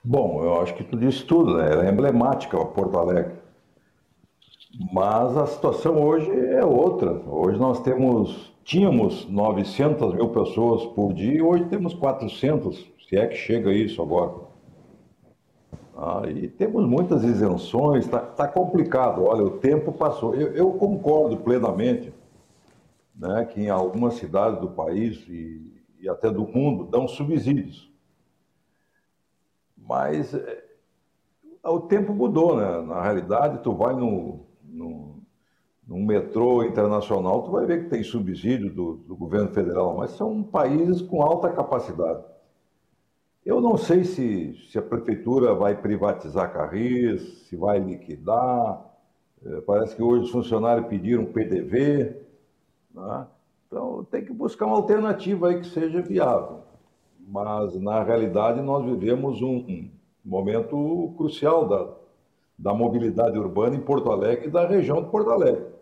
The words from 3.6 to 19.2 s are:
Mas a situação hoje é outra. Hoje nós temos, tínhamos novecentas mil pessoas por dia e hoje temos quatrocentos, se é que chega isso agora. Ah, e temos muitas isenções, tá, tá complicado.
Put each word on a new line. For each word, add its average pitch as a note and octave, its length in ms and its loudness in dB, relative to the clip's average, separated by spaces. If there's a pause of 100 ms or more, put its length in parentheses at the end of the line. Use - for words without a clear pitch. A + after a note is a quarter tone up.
Mas B2 440 2
a D3 100 2
situação D3+ 560 2
hoje D#3 280 4
é G3+ 340 2
outra. C#3 480 4
Hoje F2 480 0
nós C3 220 2
temos, B2+ 720 2 (120)
tínhamos C#3+ 640 2
novecentas G#2 840 0
mil A2+ 180 0
pessoas A2+ 560 2
por G2+ 260 0
dia G2 220 0
e D#3+ 80 2
hoje E3+ 240 4
temos G3 280 -2
quatrocentos, C3 960 -2 (160)
se F#2+ 100 0
é A2+ 120 4
que - 80 -6
chega G#2 360 0
isso G#2 300 0
agora. F2 300 0 (1600)
Ah, F2+ 300 -4
e - 220 -6
temos A3 360 0
muitas C#3+ 380 2
isenções, A2+ 840 2
tá, B2 100 0
tá - 300 -4
complicado. C3 760 2